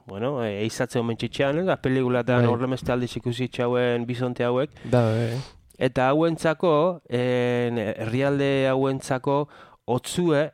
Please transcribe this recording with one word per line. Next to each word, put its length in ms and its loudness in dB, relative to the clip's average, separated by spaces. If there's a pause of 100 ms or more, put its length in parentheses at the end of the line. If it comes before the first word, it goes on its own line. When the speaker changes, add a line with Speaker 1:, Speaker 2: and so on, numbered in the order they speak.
Speaker 1:
bueno, 380 -4
e, 200 -4
eizatzen 360 -4
omen 180 -2
txitxean, 420 -2
ez? 60 -2
Da, 120 0
pelikulatan 680 2
Speaker 2:
Bai. 80 4
Speaker 1:
horrenbeste 400 -2
aldiz 240 -2
ikusi 320 -4
txauen 580 0
bisonte 380 -2
hauek. 260 0 (120)
Speaker 2:
Da, 200 4
bai. 380 0 (400)
Speaker 1:
Eta 300 2
hauentzako, 1000 2
en, 720 0
herrialde 880 0
hauentzako, 800 0 (380)
otzue, 680 0